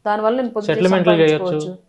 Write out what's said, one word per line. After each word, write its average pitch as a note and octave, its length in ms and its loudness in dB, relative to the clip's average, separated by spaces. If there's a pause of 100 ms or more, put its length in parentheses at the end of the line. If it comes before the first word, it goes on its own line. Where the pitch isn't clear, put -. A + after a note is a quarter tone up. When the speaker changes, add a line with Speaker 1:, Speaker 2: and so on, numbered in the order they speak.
Speaker 1:
దానివల్ల G#3+ 360 -2
నేను A#3 120 -6
పొద్దున్న G#3 220 -2
Speaker 2:
సెటిల్మెంట్లు F3+ 380 2
Speaker 1:
సంపాదించుకోవచ్చు. D#3+ 440 2
Speaker 2:
చేయొచ్చు. F#3 200 -8 (120)